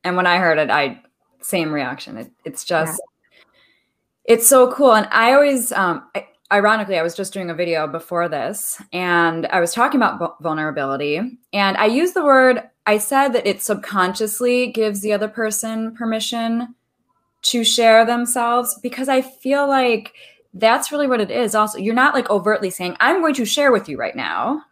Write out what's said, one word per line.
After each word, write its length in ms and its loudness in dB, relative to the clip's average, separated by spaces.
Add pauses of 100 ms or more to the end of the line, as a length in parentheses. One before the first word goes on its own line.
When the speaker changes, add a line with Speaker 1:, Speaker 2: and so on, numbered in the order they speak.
Speaker 1:
And 120 -2
when 120 2
I 100 4
heard 200 2
it, 120 0
I, 320 -2 (400)
same 300 -4
reaction. 460 -8
It, 140 -14 (120)
it's 220 -12
just, 340 -2 (1300)
Speaker 2:
Yeah. 100 6
Speaker 1:
it's 120 0
so 260 6
cool. 200 4
And 180 2
I 220 4
always, 380 2
um, 320 -2 (120)
I, 120 -8 (240)
ironically, 480 2
I 40 0
was 120 -4
just 180 -8
doing 160 -8
a 60 -8
video 320 -2
before 400 -4
this, 540 -8 (100)
and 560 0
I 140 0
was 120 -2
talking 260 2
about 200 0
vul-, 220 -6
vulnerability. 1000 -4 (140)
And 240 0
I 80 2
used 280 2
the 120 -2
word, 360 6 (240)
I 140 2
said 300 0
that 180 0
it 140 -2
subconsciously 1040 -2
gives 340 -2
the 120 -2
other 140 -2
person 680 -6
permission 800 -4 (680)
to 200 0
share 420 6
themselves, 760 -2
because 280 -6
I 120 2
feel 460 -2
like 460 0 (400)
that's 380 2
really 160 0
what 140 0
it 100 -4
is. 220 -2
Also, 240 0
you're 160 -2
not, 200 2
like, 160 -2
overtly 400 0
saying, 300 -6
"I'm 220 2
going 140 2
to 100 -2
share 260 2
with 180 0
you 80 -8
right 180 -6
now 560 -4